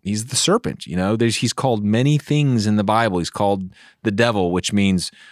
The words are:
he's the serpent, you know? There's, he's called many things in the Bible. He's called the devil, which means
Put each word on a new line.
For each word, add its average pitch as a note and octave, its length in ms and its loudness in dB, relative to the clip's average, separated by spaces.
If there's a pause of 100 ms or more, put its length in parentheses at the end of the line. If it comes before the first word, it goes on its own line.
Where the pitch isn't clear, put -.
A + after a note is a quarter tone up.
he's G#2+ 220 -4
the C3+ 100 -8
serpent, - 500 -2
you D2+ 80 -6
know? F#2+ 220 0
There's, A#2 200 2
he's A#2 140 -2
called A2+ 320 -2
many B2 340 2
things C#3+ 480 0
in G#2+ 120 2
the G#2+ 60 2
Bible. G#2+ 340 2
He's E2 120 -2
called G2 440 -2 (300)
the A2 80 0
devil, G2+ 420 0
which F2+ 180 -2
means G2 400 0 (200)